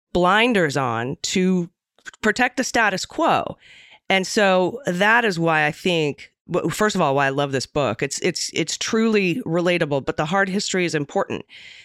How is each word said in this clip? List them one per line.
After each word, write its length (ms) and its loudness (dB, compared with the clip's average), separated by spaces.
blinders 640 4
on 460 -2
to 460 0
protect 340 0
the 80 -2
status 400 0
quo. 520 0
And 180 0
so 600 2
that 400 2
is 120 0
why 280 2
I 60 2
think, 600 -2
w-, 200 0
first 260 0
of 60 2
all, 120 2
why 120 2
I 20 2
love 240 -2
this 140 -2
book. 360 -2
It's, 180 -4
it's, 340 -4
it's 240 -2
truly 640 0
relatable, 640 0
but 100 -4
the 80 -2
hard 240 0
history 380 -2
is 80 -4
important. 500 -4